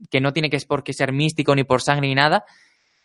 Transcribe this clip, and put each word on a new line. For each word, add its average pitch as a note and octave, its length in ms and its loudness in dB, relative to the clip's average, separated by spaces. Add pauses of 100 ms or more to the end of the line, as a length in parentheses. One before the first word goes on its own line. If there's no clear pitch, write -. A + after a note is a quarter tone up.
(100)
que C3 120 0
no C#3 100 0
tiene D#3 160 -2
que D3 80 -2
es C3 80 -6
por C#3 180 -4
qué C3+ 120 -10
ser C3 180 -2
místico D3 420 0
ni C#3 100 2
por B2+ 180 0
sangre C#3+ 260 0
ni C3+ 60 -2
nada, D3+ 300 2 (600)